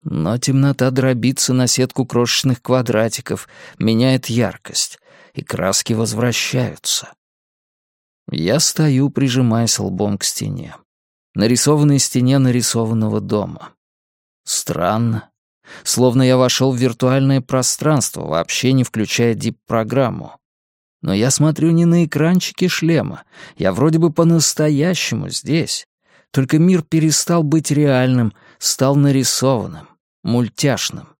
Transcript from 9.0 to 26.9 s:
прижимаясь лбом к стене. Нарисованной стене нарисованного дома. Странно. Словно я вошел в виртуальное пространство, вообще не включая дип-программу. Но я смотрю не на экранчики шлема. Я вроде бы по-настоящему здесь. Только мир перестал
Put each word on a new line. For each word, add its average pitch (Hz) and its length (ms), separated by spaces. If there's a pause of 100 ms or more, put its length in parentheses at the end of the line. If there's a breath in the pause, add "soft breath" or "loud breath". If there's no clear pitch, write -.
прижимаясь 120 680
лбом 101 400
к - 60
стене. - 520 (600)
Нарисованной 139 640
стене 127 400
нарисованного 113 840
дома. 98 520 (680)
Странно. 110 840 (540 loud breath)
Словно 123 400
я 127 120
вошел 127 360
в 127 60
виртуальное 131 640
пространство, 131 840
вообще 82 480
не 131 100
включая 117 500
дип-программу. 110 1080 (600)
Но 95 120
я 110 180
смотрю 151 400
не 165 140
на 170 200
экранчики 170 640
шлема. 160 560 (340 loud breath)
Я 92 160
вроде 151 240
бы 160 160
по-настоящему 156 1160
здесь. - 580 (440 soft breath)
Только 135 280
мир 175 240
перестал 160 600